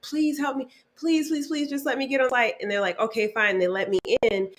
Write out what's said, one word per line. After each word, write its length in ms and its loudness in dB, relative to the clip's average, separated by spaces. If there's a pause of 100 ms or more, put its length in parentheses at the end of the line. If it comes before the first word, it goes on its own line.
Please 380 -2
help 180 -2
me. 100 -6 (300)
Please, 320 0
please, 180 -2
please 220 -2
just 160 -4
let 120 0
me 100 -2
get 140 2
on 80 4
flight. 320 2
And 100 -6
they're 100 0
like, 180 0
Okay, 340 0
fine. 260 2
They 80 4
let 220 -2
me 100 0 (320)
in. 280 -2